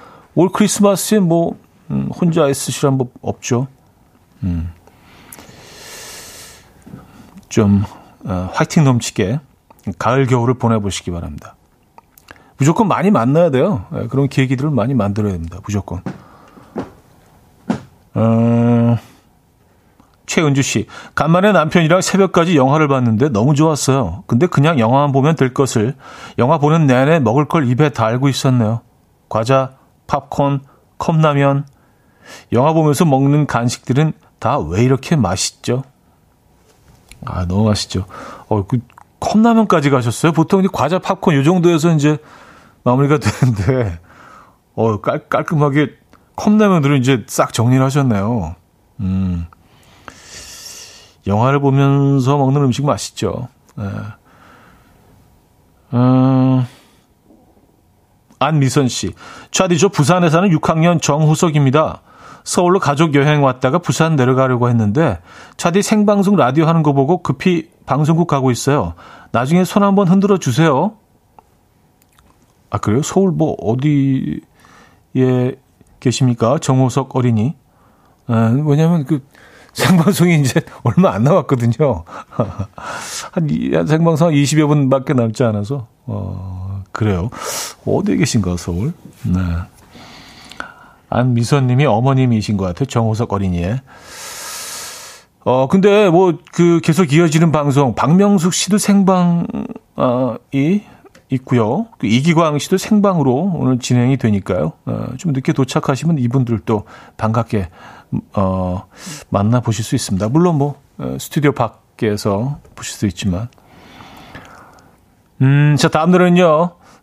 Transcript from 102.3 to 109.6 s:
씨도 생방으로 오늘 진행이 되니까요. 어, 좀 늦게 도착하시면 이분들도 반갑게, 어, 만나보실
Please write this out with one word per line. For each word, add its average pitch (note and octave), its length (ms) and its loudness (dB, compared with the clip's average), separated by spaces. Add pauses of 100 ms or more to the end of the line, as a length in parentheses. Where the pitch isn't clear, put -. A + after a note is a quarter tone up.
씨도 - 180 -2
생방으로 F#3 800 0
오늘 B2+ 240 -2
진행이 B2 380 0
되니까요. G#2+ 560 -2 (120)
어, A2 200 -6 (120)
좀 D#3 160 -4
늦게 C3+ 200 -2
도착하시면 D3 640 -2
이분들도 A#2 640 -2 (320)
반갑게, A2 520 -2 (640)
어, F#2 480 -4 (460)
만나보실 A2+ 540 0